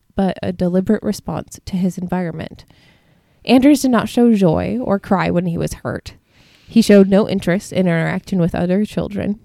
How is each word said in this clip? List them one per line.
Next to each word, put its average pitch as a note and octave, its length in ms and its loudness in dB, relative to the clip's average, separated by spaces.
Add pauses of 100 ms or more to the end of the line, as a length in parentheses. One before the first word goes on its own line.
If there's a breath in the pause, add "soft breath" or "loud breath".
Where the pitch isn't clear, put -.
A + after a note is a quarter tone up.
(160)
but F#3+ 260 -2
a F3+ 100 -4
deliberate F#3 500 0
response - 640 -8
to G3 100 -6
his F3+ 220 -2
environment. F3+ 640 -8 (800 soft breath)
Anders C4+ 380 4
did C4 80 0
not A3 180 0
show A#3+ 260 4
joy F#3+ 460 0
or G3 180 -2
cry E3+ 320 -2
when F3 160 -2
he E3+ 120 -4
was D#3 160 -6
hurt. - 400 -10 (520 soft breath)
He - 140 2
showed G3+ 280 6
no G3 200 2
interest F#3 440 -4
in - 140 0
interacting E3 520 -2
with E3+ 160 0
other F3+ 320 -2
children. G3+ 580 -6